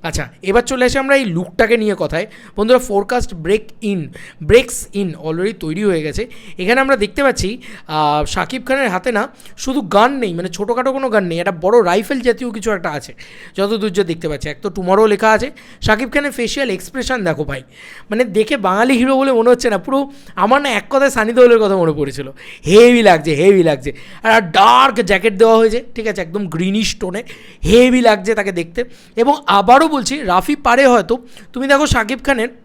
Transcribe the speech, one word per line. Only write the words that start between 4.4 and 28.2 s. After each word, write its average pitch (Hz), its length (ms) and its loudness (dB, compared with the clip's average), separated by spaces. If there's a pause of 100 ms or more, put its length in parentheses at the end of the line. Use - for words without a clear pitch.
ব্রেকস 240 300 2 (220)
ইন 190 80 -4 (180)
already 180 280 -4 (100)
তৈরি 156 260 -6
হয়ে 160 160 -2
গেছে। 147 160 -6 (400)
এখানে 233 220 0
আমরা 269 200 0
দেখতে 208 220 -6
পাচ্ছি, 226 300 -2
আহ, 151 640 -4 (120)
শাকিব 196 340 -6
খানের 269 260 -2
হাতে 185 240 -4
না 208 40 -2 (420)
শুধু 269 160 -2 (160)
গান 233 140 4 (120)
নেই, 190 160 -4
মানে 180 180 -8
ছোটোখাটো 240 400 -4
কোনো 269 180 -4
গান 202 160 2
নেই, 165 120 -4
একটা 190 120 -4 (100)
বড় 214 120 2 (140)
রাইফেল 220 280 -2 (100)
জাতীয় 233 280 -4
কিছু 214 200 -6
একটা 170 220 -8
আছে - 140 -14 (460)
যতদূর 202 380 -2
যা 202 140 2
দেখতে 165 200 -8
পাচ্ছি। 147 220 -8
এক - 120 -14
তো 208 120 -4
টুমরো 190 360 2
লেখা 214 240 0
আছে, 233 120 -4 (380)
শাকিব 220 280 0
খানের 285 240 -2
ফেসিয়াল 247 380 -4
এক্সপ্রেশন 254 420 -8 (100)
দেখো 151 220 -4
ভাই, 131 120 -10 (480)
মানে 214 120 -2 (140)
দেখে 220 200 0 (120)
বাঙালি 233 320 2
হিরো 262 200 2
বলে 269 180 0
মনে 226 140 2
হচ্ছে 247 220 0
না, 190 120 -2
পুরো 269 120 -2 (460)
আমার 247 200 2
না 277 40 -4 (120)
এক - 120 -18
কথায় 277 240 2
সানি 220 200 -2
দেওলের 240 280 6
কথা 196 180 0
মনে 160 160 0
পড়েছিল। 135 300 -8 (400)
হেভি 233 400 8
লাগছে, 160 320 2
হেভি 190 300 6
লাগছে। 135 200 -4 (320)
আর 226 200 4 (140)
ডার্ক 240 400 6 (140)
জ্যাকেট 202 300 0
দেওয়া 226 200 6
হয়েছে, 226 200 0 (140)
ঠিক 220 160 -8
আছে, 196 160 -6
একদম 190 160 -8 (120)
গ্রিনিশ 196 360 -2 (100)
টোনে, 185 200 -8 (480)
হেভি 247 400 6
লাগছে 208 300 0